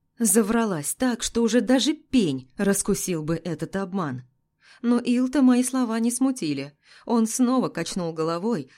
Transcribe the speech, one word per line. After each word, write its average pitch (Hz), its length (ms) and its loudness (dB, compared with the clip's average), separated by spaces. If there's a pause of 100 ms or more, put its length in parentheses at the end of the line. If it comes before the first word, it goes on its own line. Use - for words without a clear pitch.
(200)
Завралась 214 720 0
так, 247 300 -2
что - 180 -2
уже 226 180 4
даже 247 340 2
пень 165 640 0
раскусил 190 680 0
бы 160 100 -2
этот 165 400 -6
обман. 180 480 -6 (600)
Но 240 160 2
Илта 254 440 0
мои 254 200 6
слова 254 360 -2
не 226 120 0
смутили. 160 600 -2 (320)
Он 226 220 2
снова 254 420 2
качнул 170 440 -6
головой, 170 640 -4